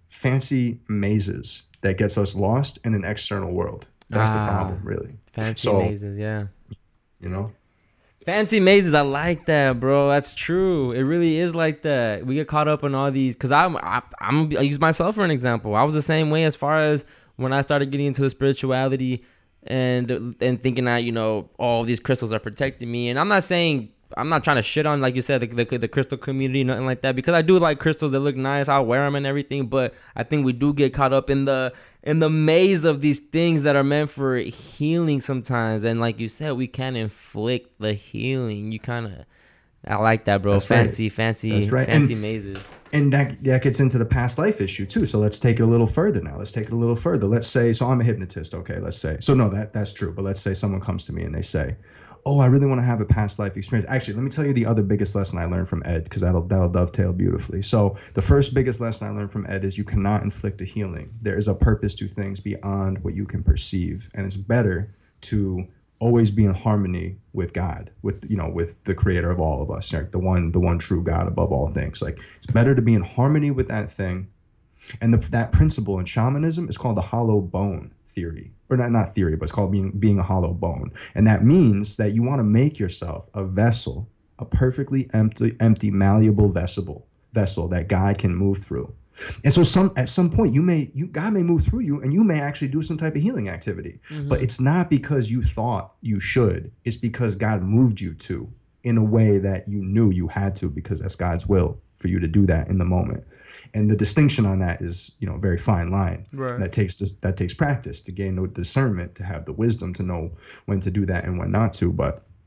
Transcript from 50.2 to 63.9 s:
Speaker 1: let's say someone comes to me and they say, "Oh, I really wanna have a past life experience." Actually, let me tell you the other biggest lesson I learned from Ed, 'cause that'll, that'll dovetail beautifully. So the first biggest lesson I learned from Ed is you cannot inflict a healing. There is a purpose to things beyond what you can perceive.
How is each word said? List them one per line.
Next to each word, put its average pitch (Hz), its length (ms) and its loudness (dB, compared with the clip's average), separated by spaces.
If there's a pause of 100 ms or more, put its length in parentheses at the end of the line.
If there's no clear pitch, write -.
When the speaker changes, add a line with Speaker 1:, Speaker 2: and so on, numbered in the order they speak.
Speaker 1:
let's 95 160 -4
say 98 140 -4
someone 95 260 -2
comes 90 260 -6
to - 60 -10
me 82 120 -8
and 78 100 -8
they 80 80 -4
say, 71 320 -4 (520)
"Oh, 143 120 2
I 131 80 6
really 139 200 6
wanna 127 160 2
have 120 200 0
a - 20 -4
past 104 340 0
life 101 200 -4
experience." 107 320 -2
Actually, 120 240 -4
let 117 80 -4
me 135 80 -2
tell 147 160 -4
you 139 80 0
the 120 100 2
other 110 180 2
biggest 101 320 0
lesson 95 220 -2
I 85 80 -2
learned 87 240 -2
from - 160 -4
Ed, 80 240 -2
'cause 98 140 -6
that'll, 87 240 2
that'll 92 240 2
dovetail 90 420 0
beautifully. 90 480 -2
So 104 380 2 (160)
the 95 80 0
first 143 320 4
biggest 123 260 0
lesson 113 260 -6
I 104 40 -6
learned 104 200 -6
from 104 160 -6
Ed 95 200 -6
is 92 100 -6
you 104 80 -4
cannot 104 380 0
inflict 98 400 -6
a - 20 -8
healing. 90 460 -8 (100)
There 104 160 -2
is 104 120 -2
a 98 60 2
purpose 107 420 2
to 101 120 -8
things 98 320 -8
beyond 98 640 -4
what 92 100 -4
you 101 120 -6
can - 160 -6
perceive. - 720 0